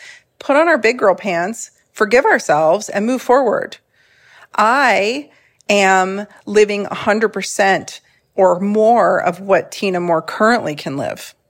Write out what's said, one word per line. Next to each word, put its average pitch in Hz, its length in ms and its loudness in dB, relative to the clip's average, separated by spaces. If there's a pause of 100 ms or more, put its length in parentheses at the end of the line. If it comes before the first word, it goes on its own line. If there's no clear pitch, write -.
(400)
put - 160 -2
on 320 120 4
our 320 100 2
big 240 220 0
girl 196 160 2
pants, 185 560 -6 (200)
forgive 220 340 2
ourselves, 185 600 2
and 202 180 -4
move 240 160 -2
forward. - 560 0 (800)
I 233 760 0 (380)
am 196 580 2 (180)
living 202 400 2
a - 100 -10
hundred 214 340 0
percent 190 680 -2 (340)
or 180 280 2
more 208 600 2
of 180 200 -4
what 196 300 0
Tina 185 280 -4
Moore 170 220 0
currently 214 520 -2
can 139 220 -10
live. - 400 -10 (140)